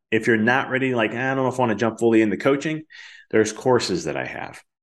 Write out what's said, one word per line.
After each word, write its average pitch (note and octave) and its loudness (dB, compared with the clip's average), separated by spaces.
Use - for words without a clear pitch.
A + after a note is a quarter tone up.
If A2 0
you're A#2 4
not A#2+ 0
ready, C3 -2
like, A2 0
"I C3 -4
don't C3+ -2
know C3 0
if B2 -2
I C3 -2
want A#2+ 2
to G2+ 0
jump A2 -2
fully A2+ 6
into G2+ 0
coaching," C#3+ 0
there's G#2+ 2
courses A2 0
that C#2 -4
I B1+ -6
have. - -12